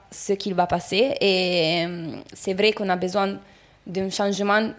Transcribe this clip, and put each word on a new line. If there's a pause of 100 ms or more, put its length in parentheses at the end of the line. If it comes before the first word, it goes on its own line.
(100)
ce
qu'il
va
passer.
Et,
euh, (180)
c'est
vrai
qu'on
a
besoin (480)
d'un
changement